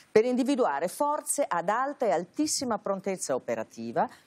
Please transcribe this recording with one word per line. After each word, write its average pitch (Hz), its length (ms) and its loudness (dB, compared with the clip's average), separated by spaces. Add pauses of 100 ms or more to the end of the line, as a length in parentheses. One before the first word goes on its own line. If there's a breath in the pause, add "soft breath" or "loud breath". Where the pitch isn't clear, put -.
(120)
per 220 140 6
individuare 233 640 2
forze 294 580 -2
ad 170 220 -2
alta 262 360 -2
e 202 60 4
altissima 208 680 -2
prontezza 190 540 -4
operativa 117 760 -2 (180 loud breath)